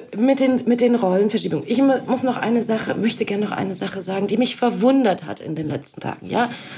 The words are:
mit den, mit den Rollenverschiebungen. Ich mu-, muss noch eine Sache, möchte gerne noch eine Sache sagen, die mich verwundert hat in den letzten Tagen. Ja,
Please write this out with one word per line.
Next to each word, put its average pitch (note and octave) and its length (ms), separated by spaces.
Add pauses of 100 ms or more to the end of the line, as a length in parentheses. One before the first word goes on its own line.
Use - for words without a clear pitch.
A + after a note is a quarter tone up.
(160)
mit C4+ 240
den, B3+ 240
mit A#3+ 160
den A#3+ 140
Rollenverschiebungen. F#3 760
Ich A3+ 80
mu-, C4+ 300
muss A#3+ 160
noch B3+ 160
eine A3+ 240
Sache, A3 320
möchte A3+ 320
gerne G3+ 180
noch G3+ 80
eine F#3+ 220
Sache F#3+ 260
sagen, F#3+ 260
die G3+ 120
mich B3 180
verwundert A3+ 680
hat - 140
in D#3 140
den D#3 140
letzten - 320
Tagen. - 300
Ja, A#3+ 200 (280)